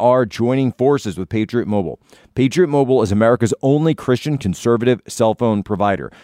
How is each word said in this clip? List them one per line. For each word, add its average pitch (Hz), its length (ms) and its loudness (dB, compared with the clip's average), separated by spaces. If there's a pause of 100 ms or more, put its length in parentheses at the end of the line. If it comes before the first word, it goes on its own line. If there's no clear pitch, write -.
are 123 260 2
joining 123 460 -2
forces 127 440 0
with 90 120 -8
Patriot 110 400 -4
Mobile. 95 320 -4 (340)
Patriot 135 320 2
Mobile 135 360 2
is 98 100 0
America's 113 500 2
only 151 320 2
Christian 139 420 -2
conservative 117 680 0
cell 113 260 0
phone 107 300 -2
provider. 95 480 -4 (140)